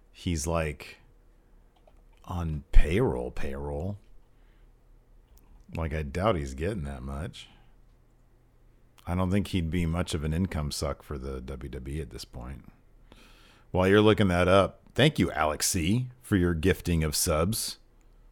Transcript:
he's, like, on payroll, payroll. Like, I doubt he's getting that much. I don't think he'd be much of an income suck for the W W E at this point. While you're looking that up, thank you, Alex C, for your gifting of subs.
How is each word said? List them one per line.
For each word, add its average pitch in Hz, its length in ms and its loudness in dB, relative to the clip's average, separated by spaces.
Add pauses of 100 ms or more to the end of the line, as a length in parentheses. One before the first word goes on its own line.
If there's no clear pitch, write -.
(120)
he's, 80 340 -4
like, 82 500 -4 (1300)
on 80 480 -6
payroll, 76 580 6
payroll. 71 680 -6 (1800)
Like, 80 180 -4
I 78 80 -4
doubt 87 340 0
he's 69 180 -6
getting 85 300 -4
that 69 180 -10
much. 69 460 -10 (1600)
I 87 80 -4
don't 92 160 0
think 98 180 -2
he'd 85 220 -2
be 85 160 0
much 87 280 -2
of 78 100 -4
an 78 100 -2
income 80 380 -4
suck - 320 -6
for 73 120 -10
the 65 240 -10
W 65 300 -12
W 69 280 -10
E - 20 -6
at 73 100 -10
this - 140 -14
point. - 400 -16 (1080)
While 92 160 2
you're 101 140 8
looking 107 280 6
that 87 200 4
up, 92 320 4 (160)
thank 147 240 4
you, 80 100 2
Alex 76 380 -2
C, 104 400 0 (140)
for - 140 -2
your 87 180 4
gifting 82 500 0
of 76 100 -2
subs. 85 640 0 (540)